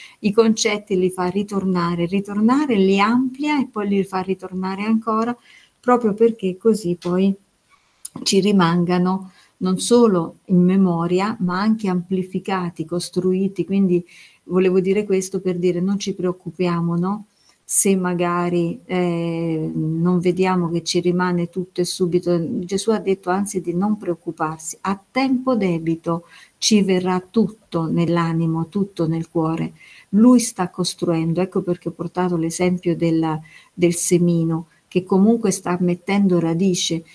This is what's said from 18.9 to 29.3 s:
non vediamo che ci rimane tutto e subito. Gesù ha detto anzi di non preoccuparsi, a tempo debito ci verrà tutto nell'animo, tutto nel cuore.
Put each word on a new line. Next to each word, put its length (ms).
non 440
vediamo 520
che 120
ci 180
rimane 480
tutto 320
e 40
subito. 800
Gesù 260
ha 80
detto 300
anzi 320
di 140
non 220
preoccuparsi, 840
a 180
tempo 440
debito 680
ci 240
verrà 380
tutto 680
nell'animo, 840
tutto 380
nel 220
cuore. 440